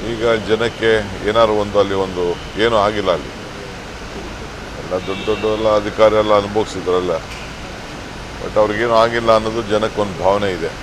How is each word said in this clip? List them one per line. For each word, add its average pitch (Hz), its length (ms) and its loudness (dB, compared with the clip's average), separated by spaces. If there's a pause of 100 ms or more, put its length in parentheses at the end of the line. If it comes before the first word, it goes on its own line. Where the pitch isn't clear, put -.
(120)
ಈಗ 117 200 0 (180)
ಜನಕ್ಕೆ 110 420 2 (380)
ಏನಾದ್ರು 107 340 4
ಒಂದು, 101 180 0
ಅಲ್ಲಿ 98 140 2 (100)
ಒಂದು 90 180 -4 (420)
ಏನೂ 117 200 4
ಆಗಿಲ್ಲ, 101 320 0
ಅಲ್ಲಿ 67 140 -8 (1500)
ಎಲ್ಲ 85 120 -8 (140)
ದೊಡ್ಡ 95 220 -6
ದೊಡ್ಡ 101 140 -2 (140)
ಎಲ್ಲ 110 100 0 (140)
ಅಧಿಕಾರ 107 320 4 (100)
ಎಲ್ಲ 107 100 4 (100)
ಅನುಭವಿಸಿದ್ರಲ್ಲ, 92 720 0 (1300)
but 90 200 -6
ಅವ್ರಿಗೇನು 107 420 2
ಆಗಿಲ್ಲ 117 340 2
ಅನ್ನೋದು 110 240 0 (120)
ಜನಕ್ಕೊಂದು 107 500 0
ಭಾವನೆ 101 340 2
ಇದೆ. 80 140 -4 (120)